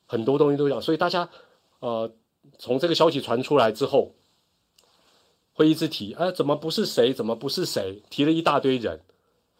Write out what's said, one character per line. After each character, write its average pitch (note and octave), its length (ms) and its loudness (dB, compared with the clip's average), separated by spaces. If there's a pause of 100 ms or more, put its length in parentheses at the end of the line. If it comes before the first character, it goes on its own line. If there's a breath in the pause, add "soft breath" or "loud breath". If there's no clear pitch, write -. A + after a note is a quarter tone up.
很 A2+ 180 -4
多 C3+ 140 2
东 D3 120 4
西 C#3+ 60 2
都 C#3+ 120 0
一 - 20 2
样。 A#2+ 100 -2
所 D#3+ 140 0
以 - 20 2
大 F3 120 0
家， F3 200 -2 (520 soft breath)
呃， A2+ 300 -4 (480)
从 B2 200 -2
这 E3+ 100 2
个 E3 60 2
消 - 160 4
息 C#3 100 -2
传 A#2 220 -2
出 D3 140 0
来 A2+ 140 6
之 A2 140 -4
后， B2+ 280 0 (1400)
会 D#3 140 4
一 D#3 60 4
直 D#3+ 120 -2
提， G#2 280 -8
哎， F3+ 180 -2
怎 D#3+ 140 -2
么 D3 100 0
不 D#3+ 140 -8
是 G3+ 160 -2
谁， B2 260 2
怎 B2 120 -6
么 A2+ 120 -2
不 C#3 120 -8
是 D#3+ 180 -4
谁， G2+ 420 -6
提 - 160 -2
了 D#3 80 4
一 E3 80 0
大 D3+ 180 2
堆 C3 200 0
人， F2 220 -6 (600)